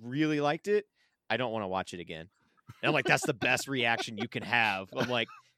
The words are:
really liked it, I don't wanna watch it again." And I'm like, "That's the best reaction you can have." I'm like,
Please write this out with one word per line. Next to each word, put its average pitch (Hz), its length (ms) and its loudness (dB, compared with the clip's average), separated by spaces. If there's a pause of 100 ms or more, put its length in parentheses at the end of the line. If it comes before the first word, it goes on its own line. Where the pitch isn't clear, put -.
really 147 400 0
liked 147 280 0
it, 208 180 2 (440)
I 113 60 2
don't 120 160 -2
wanna 107 160 -2
watch 92 260 -2
it 90 60 -10
again." 85 280 -12 (540)
And 127 60 4
I'm 156 40 2
like, 139 140 2
"That's 143 180 4
the 147 100 0
best 123 340 0
reaction 117 500 0
you 117 100 -2
can 120 140 -6
have." 101 540 0
I'm 120 120 0
like, 117 220 0 (260)